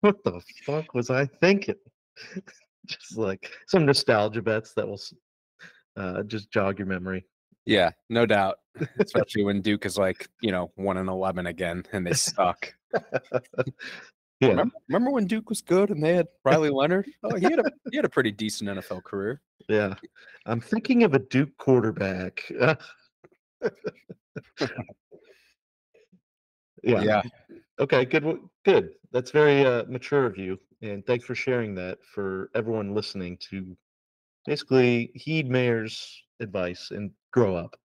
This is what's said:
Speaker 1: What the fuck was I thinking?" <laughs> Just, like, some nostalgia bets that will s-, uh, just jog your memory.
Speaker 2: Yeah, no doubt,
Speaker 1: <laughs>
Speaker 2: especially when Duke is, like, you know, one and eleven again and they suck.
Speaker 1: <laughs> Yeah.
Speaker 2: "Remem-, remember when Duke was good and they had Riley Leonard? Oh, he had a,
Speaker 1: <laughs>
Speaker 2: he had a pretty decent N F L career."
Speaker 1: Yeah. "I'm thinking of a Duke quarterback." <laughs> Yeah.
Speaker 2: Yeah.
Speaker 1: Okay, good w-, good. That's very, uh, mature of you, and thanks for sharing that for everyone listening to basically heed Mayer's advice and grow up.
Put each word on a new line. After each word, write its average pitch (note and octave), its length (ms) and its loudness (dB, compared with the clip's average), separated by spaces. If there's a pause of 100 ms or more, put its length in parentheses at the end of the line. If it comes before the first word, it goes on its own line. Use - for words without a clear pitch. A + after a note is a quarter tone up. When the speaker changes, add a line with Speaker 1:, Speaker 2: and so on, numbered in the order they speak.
Speaker 1:
What G3+ 200 4
the F2+ 180 -4 (260)
fuck D#3 280 -6
was B2 160 -2
I C3 160 2
thinking?" G3 500 2 (400)
<laughs> - 720 -18
Just, - 300 -14
like, G2 340 -6 (160)
some E3+ 200 4
nostalgia A2 560 2
bets A2 320 -2
that G#2+ 120 -2
will G2+ 80 -8
s-, - 200 -16 (800)
uh, F#2+ 280 -6
just G#2+ 260 -10
jog G2 280 0
your G2+ 80 -6
memory. F#2 380 -6 (400)
Speaker 2:
Yeah, F#2+ 260 4 (200)
no A#2 160 4
doubt, G2+ 320 2 (160)
Speaker 1:
<laughs> - 320 -2
Speaker 2:
especially G#2+ 380 -2
when G2+ 180 0
Duke G#2 240 0
is, F2+ 120 -4
like, F#2+ 300 -2 (120)
you G#2+ 120 -2
know, F2+ 220 -4
one F#2+ 240 -2
and F#2+ 100 -4
eleven F#2 380 -4
again F2 460 -6
and F#2+ 140 -4
they F2 80 -2
suck. - 600 -2 (180)
Speaker 1:
<laughs> A#3 100 -2 (1400)
Yeah. C3 140 6
Speaker 2:
"Remem-, F#3+ 160 2 (180)
remember A3+ 220 0
when A#3 160 0
Duke A3 240 -4
was G#3+ 100 -6
good F#3+ 300 2
and D3+ 120 -4
they D#3+ 140 4
had E3+ 100 2 (180)
Riley D3+ 260 4
Leonard? D#3 360 0 (160)
Oh, A3+ 120 -4
he F3+ 160 2
had D#4+ 100 2
a, G#3+ 40 4
Speaker 1:
<laughs> - 260 -4
Speaker 2:
he B3 60 -6
had C#4 100 0
a - 40 2
pretty A2+ 220 2
decent G#2 380 -6
N G2 80 -6
F - 120 -12
L F#2 120 -10
career." G#2 400 -8 (260)
Speaker 1:
Yeah. G#2 280 2 (500)
"I'm A#2 140 -2
thinking A#3 440 2
of D#3+ 100 4
a C3+ 40 8
Duke C3 400 0
quarterback." G2 1000 0
<laughs> - 20 0 (4000)
Yeah. G#2+ 200 2
Speaker 2:
Yeah. G#2+ 200 2 (560)
Speaker 1:
Okay, C#3 260 2
good D3 180 -2
w-, D#3 260 -4 (160)
good. D3+ 260 4 (220)
That's B2 180 -2
very, D3 340 6
uh, A#2+ 200 2
mature B2+ 420 -2
of F#2+ 120 -4
you, F#2 200 -6 (240)
and G2+ 220 -10
thanks B2 200 0
for B2+ 100 -8
sharing A#2 400 -2
that F#2 300 -8
for F#2+ 500 -8
everyone A2 400 -4
listening F#2 420 -6 (140)
to F#2 260 -10 (680)
basically B2 680 2
heed D#3 360 -4
Mayer's A#2+ 720 -2 (180)
advice F#2 500 -6
and G2+ 200 -8 (220)
grow G#2+ 240 2
up. E2+ 280 -8